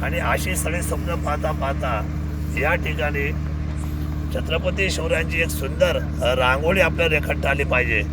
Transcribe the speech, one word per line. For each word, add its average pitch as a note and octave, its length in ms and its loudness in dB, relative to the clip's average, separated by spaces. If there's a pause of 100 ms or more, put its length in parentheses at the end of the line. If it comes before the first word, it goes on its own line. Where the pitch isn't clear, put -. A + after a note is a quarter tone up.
आणि E3+ 160 0
अशी C#3+ 360 0
सगळी D#3+ 260 -2
स्वप्न D#3 340 -2
पाहता D3 360 -2
पाहता C3+ 500 -2 (600)
या D#3 140 2
ठिकाणी D3 560 -2 (1040)
छत्रपती F3+ 540 0
शिवरायांची E3 520 0
एक D#3+ 80 2
सुंदर, D3+ 480 2
अ, B2 380 0
रांगोळी C3+ 460 4
आपल्या E3 280 4
रेखाटता D3+ 400 0
आली C#3 140 2
पाहिजे. B2 380 2 (120)